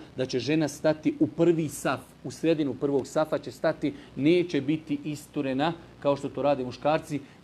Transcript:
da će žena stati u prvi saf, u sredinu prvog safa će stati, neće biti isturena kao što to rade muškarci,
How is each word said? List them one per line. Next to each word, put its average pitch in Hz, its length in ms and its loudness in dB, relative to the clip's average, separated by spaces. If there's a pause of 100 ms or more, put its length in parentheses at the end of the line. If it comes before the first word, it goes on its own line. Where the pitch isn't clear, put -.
(180)
da 127 80 -2
će 131 140 -2
žena 147 280 2
stati 156 520 0
u 156 80 4
prvi 165 420 2
saf, 139 300 -4 (240)
u 135 80 -8
sredinu 151 420 2
prvog 135 340 0
safa 156 320 0
će 131 120 -8
stati, 151 420 -2 (220)
neće 165 460 4
biti 147 420 -2
isturena 143 720 -2 (260)
kao 143 160 2
što 139 140 -6
to 127 120 -6
rade 135 240 2
muškarci, 147 540 -2 (240)